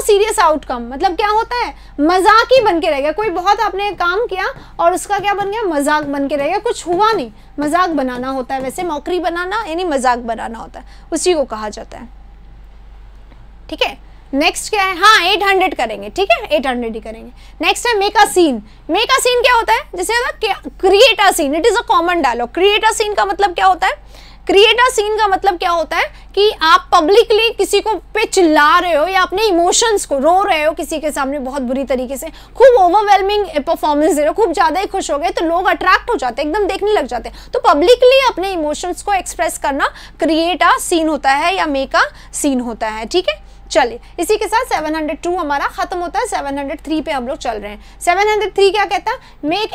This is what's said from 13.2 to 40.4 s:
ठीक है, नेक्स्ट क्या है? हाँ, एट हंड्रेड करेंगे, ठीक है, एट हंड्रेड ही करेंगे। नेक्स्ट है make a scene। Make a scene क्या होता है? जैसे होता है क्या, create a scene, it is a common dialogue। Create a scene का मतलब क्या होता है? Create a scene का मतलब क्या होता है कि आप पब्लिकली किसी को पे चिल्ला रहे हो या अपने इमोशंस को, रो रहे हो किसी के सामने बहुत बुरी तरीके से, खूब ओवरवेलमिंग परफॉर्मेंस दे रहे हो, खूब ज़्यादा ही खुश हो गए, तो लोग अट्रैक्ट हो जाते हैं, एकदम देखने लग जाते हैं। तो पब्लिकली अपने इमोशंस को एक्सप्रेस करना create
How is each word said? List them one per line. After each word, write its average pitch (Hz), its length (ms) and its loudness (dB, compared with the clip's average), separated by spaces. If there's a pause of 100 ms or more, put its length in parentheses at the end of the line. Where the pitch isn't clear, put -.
ठीक 320 120 -6
है, 165 140 -2 (380)
नेक्स्ट 320 360 -2
क्या 415 120 0
है? 381 160 -2
हाँ, 415 260 6
एट 381 180 0
हंड्रेड 381 320 2
करेंगे, 214 360 -6
ठीक 381 200 -2
है, 622 160 0
एट 294 200 0
हंड्रेड 240 280 -4
ही 214 60 -12
करेंगे। 226 300 -16 (320)
नेक्स्ट 381 240 0
है 480 80 2
make 403 220 0
a 415 100 6
scene। 330 320 2 (320)
Make 466 220 0
a 523 60 4
scene 494 240 2
क्या 494 120 4
होता 427 180 0
है? 508 100 0 (120)
जैसे 370 180 -4
होता 480 140 -2
है 622 140 -8
क्या, - 200 -4 (200)
create 415 420 4
a 392 100 4
scene, 285 220 -2
it 330 120 0
is 453 120 4
a 480 120 -2
common 339 340 2
dialogue। 240 340 -4
Create 403 260 2
a 440 80 2
scene 415 240 -4
का 427 80 2
मतलब 392 300 -2
क्या 381 120 0
होता 370 200 2
है? 554 100 -2 (540)
Create 440 320 6
a 494 100 4
scene 427 260 -2
का 427 80 2
मतलब 381 320 0
क्या 359 120 -2
होता 330 260 -2
है 427 80 0 (300)
कि 415 160 4 (120)
आप 349 300 4
पब्लिकली 415 580 4
किसी 392 300 0
को 427 140 -2 (200)
पे 427 100 0
चिल्ला 320 540 4
रहे 349 160 0
हो 294 120 2
या 381 160 0
अपने 392 220 -2
इमोशंस 392 640 2
को, 277 120 -2
रो 349 240 4
रहे 349 220 0
हो 320 80 0
किसी 320 260 -6
के 294 140 -4
सामने 285 260 -4
बहुत 262 240 -8
बुरी 262 220 -4
तरीके 254 320 -4
से, 320 120 -12
खूब 480 520 6
ओवरवेलमिंग 403 640 2 (200)
परफॉर्मेंस 311 480 0
दे 294 60 0
रहे 294 80 2
हो, 330 60 0
खूब 381 180 2
ज़्यादा 330 280 0
ही 415 60 -2
खुश 381 240 -4
हो 285 80 -2
गए, 339 120 -2
तो - 140 -4
लोग 339 220 0
अट्रैक्ट 381 440 2
हो 427 60 0
जाते 254 260 -4
हैं, 302 60 -4
एकदम 403 180 -2
देखने 403 260 -2
लग 311 140 0
जाते 233 220 -8
हैं। - 220 -18
तो 494 180 -4
पब्लिकली 480 600 6
अपने 392 240 -2
इमोशंस 330 500 -6
को 403 100 -4
एक्सप्रेस 349 460 -4
करना 311 320 -2 (320)
create 330 400 0